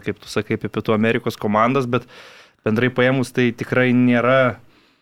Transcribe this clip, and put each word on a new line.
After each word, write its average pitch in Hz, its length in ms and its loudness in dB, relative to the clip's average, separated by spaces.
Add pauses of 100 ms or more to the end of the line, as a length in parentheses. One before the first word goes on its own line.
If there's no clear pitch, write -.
kaip - 180 -6
tu - 80 -20
sakai, - 300 -4
apie 104 100 -8
Pietų 113 240 -4
Amerikos 113 460 -2
komandas, 120 500 0
bet 123 160 -2 (640)
bendrai 117 260 0
paėmus, 127 400 0
tai 123 140 0 (100)
tikrai 127 320 0
nėra 123 720 2 (420)